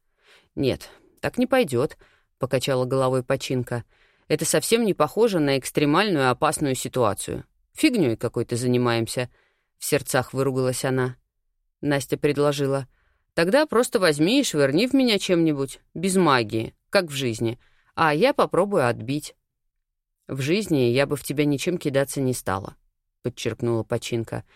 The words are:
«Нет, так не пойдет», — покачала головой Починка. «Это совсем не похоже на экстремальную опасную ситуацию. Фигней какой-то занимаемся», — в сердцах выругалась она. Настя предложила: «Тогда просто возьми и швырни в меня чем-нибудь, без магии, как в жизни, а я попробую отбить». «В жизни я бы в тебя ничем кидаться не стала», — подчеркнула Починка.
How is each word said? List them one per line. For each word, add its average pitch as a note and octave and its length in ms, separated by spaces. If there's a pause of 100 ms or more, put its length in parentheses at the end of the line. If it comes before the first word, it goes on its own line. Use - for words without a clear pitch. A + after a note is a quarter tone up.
(540)
«Нет, B2+ 360 (300)
так - 180
не B3 80
пойдет», — D#3 500 (420)
покачала B2+ 460
головой C3 380
Починка. B2 600 (440)
«Это D#3 160
совсем A3+ 400
не F#3+ 100
похоже G3 440
на C#3 200
экстремальную D3+ 720
опасную D3 440
ситуацию. B2 720 (280)
Фигней F#3+ 440
какой-то B2 400
занимаемся», — B2 760 (480)
в - 60
сердцах - 500
выругалась C3 500
она. B2+ 320 (640)
Настя C#3+ 380
предложила: C#3+ 680 (480)
«Тогда G#3 320
просто A#3+ 320
возьми F3 420
и B3+ 40
швырни D3 420
в B3+ 80
меня B3 240
чем-нибудь, D#3 600 (140)
без F#3 220
магии, A#2+ 580 (160)
как F#3+ 160
в D3+ 60
жизни, A#2+ 460 (360)
а D#3+ 200
я A#3+ 200
попробую F3 540
отбить». A#2+ 480 (920)
«В C3 120
жизни D#3 500
я C#3 140
бы C#3+ 100
в - 80
тебя D3 200
ничем D3 320
кидаться C#3 440
не C3 140
стала», — - 420 (460)
подчеркнула A#2 600
Починка. A#2 600 (120)